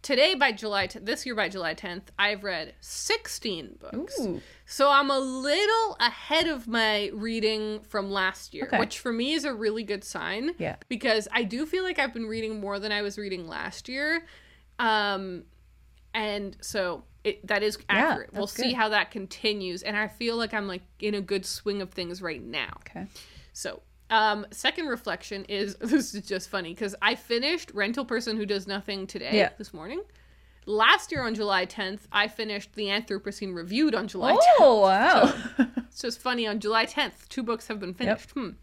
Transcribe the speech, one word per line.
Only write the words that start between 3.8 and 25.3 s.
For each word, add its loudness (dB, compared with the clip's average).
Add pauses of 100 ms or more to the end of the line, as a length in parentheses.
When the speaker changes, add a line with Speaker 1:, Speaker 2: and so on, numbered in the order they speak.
Speaker 1:
books. -8
Speaker 2:
Ooh. -2 (260)
Speaker 1:
So 4
I'm 6
a 2
little 0
ahead 0
of -4
my 2
reading -2
from -4
last -2
year, -6
Speaker 2:
Okay. 2
Speaker 1:
which -2
for -4
me 0
is 0
a -2
really -2
good -6
sign. -4
Speaker 2:
Yeah. -6 (100)
Speaker 1:
Because 0
I 2
do -4
feel -2
like -2
I've 0
been -6
reading -6
more -4
than -2
I 0
was -4
reading -6
last -8
year. -2 (540)
Um, 0 (720)
and -4
so -2 (200)
it, -2
that 2
is 0 (120)
Speaker 2:
Yeah, 6 (140)
Speaker 1:
accurate. -2
We'll -2
Speaker 2:
that's -10
Speaker 1:
see 0
Speaker 2:
good. 0
Speaker 1:
how 2
that 2
continues. -4
And -4
I 0
feel -4
like -4
I'm, -2
like, -6 (180)
in -2
a -2
good -2
swing -4
of -8
things -8
right -6
now. -6 (180)
Speaker 2:
Okay. -10 (480)
Speaker 1:
So, -10 (280)
um, 4
second -2
reflection -6